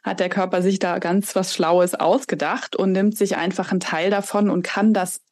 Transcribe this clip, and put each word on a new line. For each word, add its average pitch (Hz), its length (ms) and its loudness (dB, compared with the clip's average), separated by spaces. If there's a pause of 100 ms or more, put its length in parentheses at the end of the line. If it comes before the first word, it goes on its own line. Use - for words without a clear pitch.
hat 185 180 -4
der 180 80 0
Körper 185 320 0
sich 190 180 2
da 175 200 -2
ganz 185 360 -2
was 185 200 -2
Schlaues 180 400 4
ausgedacht 175 840 -2
und 190 160 2
nimmt 208 240 2
sich 202 220 0
einfach 185 320 -4
einen 185 100 0
Teil 170 300 -2
davon 202 400 0
und 180 120 0
kann 208 300 2
das 185 400 -2